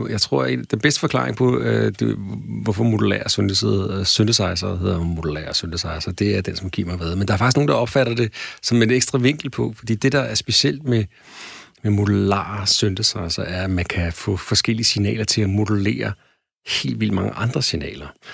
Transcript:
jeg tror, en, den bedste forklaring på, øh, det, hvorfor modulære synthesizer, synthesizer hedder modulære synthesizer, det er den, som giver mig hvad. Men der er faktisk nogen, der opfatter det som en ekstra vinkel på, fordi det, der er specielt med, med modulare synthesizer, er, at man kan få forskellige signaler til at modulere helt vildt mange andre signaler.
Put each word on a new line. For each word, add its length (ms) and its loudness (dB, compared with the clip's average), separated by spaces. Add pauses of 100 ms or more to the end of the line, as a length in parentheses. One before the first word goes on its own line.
(120)
jeg 100 -2
tror, 240 0
en, 260 -2
den 80 0
bedste 200 2
forklaring 380 0
på, 220 4
øh, 400 2
det, 160 2 (480)
hvorfor 200 0
modulære 460 2
synthesizer, 760 0
synthesizer 720 2
hedder 260 0
modulære 500 -4
synthesizer, 580 -4
det 260 0
er 40 0
den, 140 -6
som 140 -6
giver 180 -2
mig 100 -4
hvad. 180 -4
Men 120 0
der 60 2
er 40 2
faktisk 200 2
nogen, 100 4
der 80 4
opfatter 400 2
det 160 0 (320)
som 180 4
en 100 4
ekstra 260 2
vinkel 320 2
på, 280 -2
fordi 180 -2
det, 160 2
der 100 2
er 140 -4
specielt 480 0
med, 200 2 (800)
med 80 2
modulare 760 2
synthesizer, 760 0
er, 200 -4
at 60 -2
man 160 0
kan 280 -2
få 240 -2
forskellige 480 0
signaler 380 0
til 180 0
at 80 2
modulere 640 0 (680)
helt 160 -4
vildt 140 0
mange 180 0
andre 300 -2
signaler. 460 -4 (260)